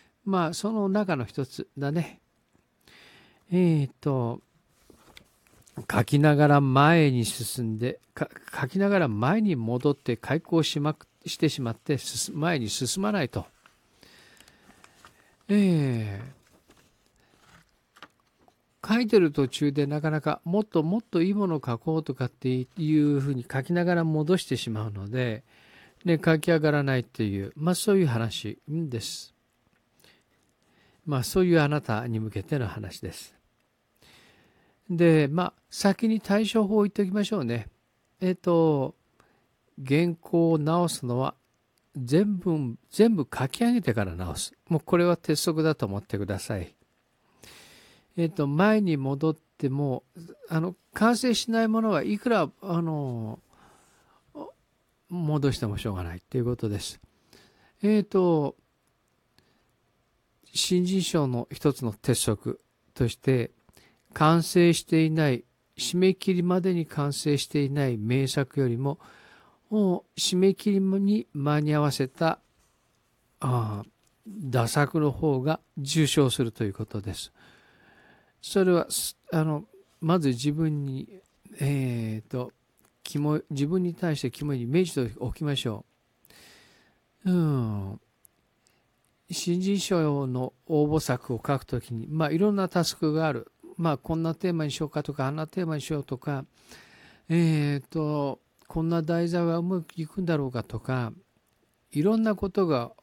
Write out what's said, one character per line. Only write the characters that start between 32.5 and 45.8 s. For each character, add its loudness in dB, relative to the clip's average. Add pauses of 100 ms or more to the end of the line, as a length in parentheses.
の -2
話 -12
で -10
す。 -18 (1600)
で、 6
ま -2
あ、 -4 (160)
先 0
に 2
対 0
処 2
法 2
を 6
言 2
っ -8
て -2
お 4
き -4
ま 0
し -4
ょ -2
う -2
ね。 -4 (540)
え 0
っ 0
と、 2 (920)
原 2
稿 2
を 4
直 2
す -6
の -2
は -2 (600)
全 2
文、 -2 (120)
全 4
部 -2
書 -2
き -2
上 4
げ 2
て 0
か 0
ら -8
直 -6
す。 -8 (140)
も 0
う -4
こ 2
れ 4
は 4
鉄 -2
則 0
だ 2
と -4